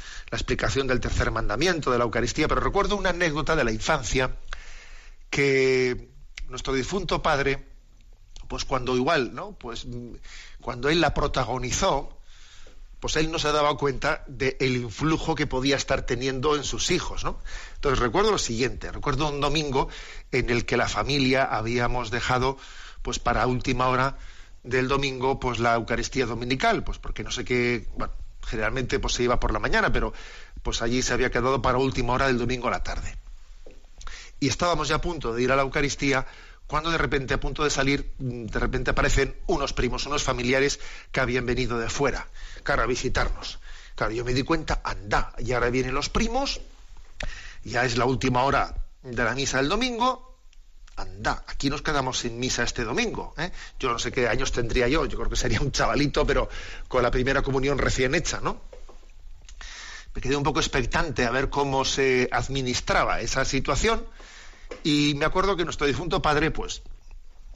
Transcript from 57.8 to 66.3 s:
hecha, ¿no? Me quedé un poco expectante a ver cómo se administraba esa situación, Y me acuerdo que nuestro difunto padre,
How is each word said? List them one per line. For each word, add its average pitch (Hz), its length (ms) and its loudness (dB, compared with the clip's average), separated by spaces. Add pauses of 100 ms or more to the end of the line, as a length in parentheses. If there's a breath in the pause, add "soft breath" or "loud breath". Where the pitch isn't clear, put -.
hecha, 151 260 0
¿no? 202 200 -2 (1500 loud breath)
Me 107 60 -4
quedé 131 160 2
un 143 80 0
poco 143 160 2
expectante 143 640 0
a 117 60 2
ver 135 200 2
cómo 139 340 2
se 127 460 4
administraba 127 920 0
esa 131 240 0
situación, 143 640 2 (760 loud breath)
Y 147 320 4
me 147 100 0
acuerdo 185 320 2
que 175 80 0
nuestro 143 220 -2
difunto 127 360 0
padre, 151 280 4